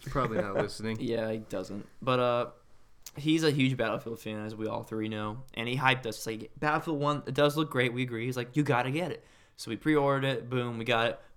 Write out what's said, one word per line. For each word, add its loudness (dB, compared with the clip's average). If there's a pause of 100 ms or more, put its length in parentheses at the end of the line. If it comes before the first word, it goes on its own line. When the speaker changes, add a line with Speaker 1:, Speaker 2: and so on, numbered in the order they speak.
Speaker 1:
He's -12
probably 0
not -2
listening. -2
Speaker 2:
<laughs> -8
Yeah, -2
he -2
doesn't. -8 (140)
But, 2
uh, 2 (680)
he's 4
a 6
huge 4
Battlefield -2
fan, -8
as -8
we -4
all -6
three -4
know, -6 (120)
and -4
he 0
hyped 2
us, -6
like, -8
"Battlefield 0
one, 0
it -6
does 4
look 0
great, 2
we 0
agree." -2
He's -2
like, -4
"You 4
gotta 2
get -2
it." -10 (320)
So -8
we -2
pre-ordered 4
it, -2
boom, -2
we -4
got 4
it. -6 (180)